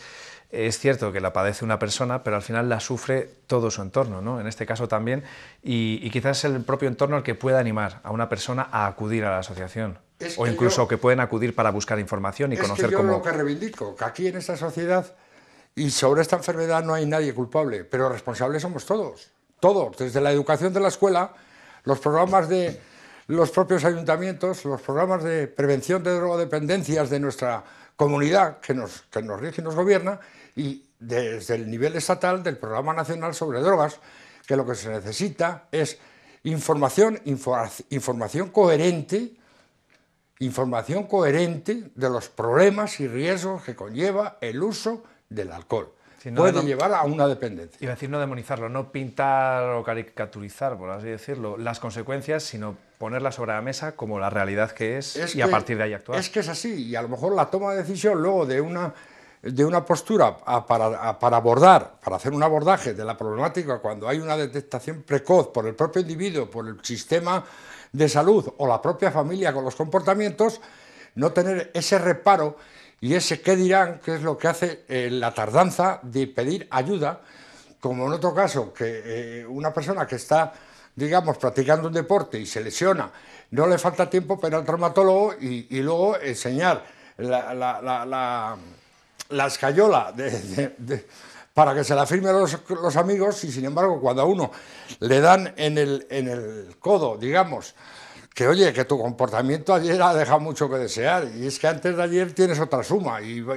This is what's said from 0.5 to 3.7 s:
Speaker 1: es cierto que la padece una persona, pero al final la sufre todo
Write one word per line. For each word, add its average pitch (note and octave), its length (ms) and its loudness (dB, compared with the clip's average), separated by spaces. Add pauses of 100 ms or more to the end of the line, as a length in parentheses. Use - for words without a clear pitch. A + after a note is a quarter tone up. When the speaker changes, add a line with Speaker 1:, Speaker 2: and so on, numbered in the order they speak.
Speaker 1:
es A2+ 280 -2
cierto B2+ 320 0
que F#2+ 120 -4
la F#2 100 -2
padece G2+ 320 -2
una A2 140 0
persona, B2 440 -2
pero G#2+ 140 -2
al G2+ 60 -4
final A#2 260 -2
la A2+ 120 0
sufre - 560 -4 (100)
todo A#2 240 0